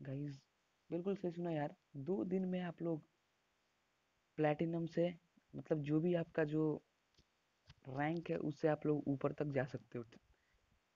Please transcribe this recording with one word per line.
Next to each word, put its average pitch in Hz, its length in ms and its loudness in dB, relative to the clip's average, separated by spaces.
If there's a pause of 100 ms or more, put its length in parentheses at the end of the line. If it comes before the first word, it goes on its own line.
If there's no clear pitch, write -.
गाइस, 139 380 -6 (480)
बिल्कुल 175 260 0
सही 180 160 -2
सुना 175 200 -2
यार, 156 240 0 (220)
दो 185 280 -2
दिन 185 220 0
में 180 160 0
आप 170 180 -6
लोग 165 200 0 (1400)
प्लैटिनम 165 500 2
से, 170 260 2 (400)
मतलब 143 300 -2
जो 147 180 4
भी 175 140 4
आपका 165 300 0
जो 151 360 2 (1080)
रैंक 151 400 -2
है, 165 80 2
उससे 156 300 0
आप 151 180 2
लोग 151 220 2
ऊपर 139 260 0
तक 147 160 -2
जा 135 160 2
सकते - 320 -10
हो। 120 60 -6 (920)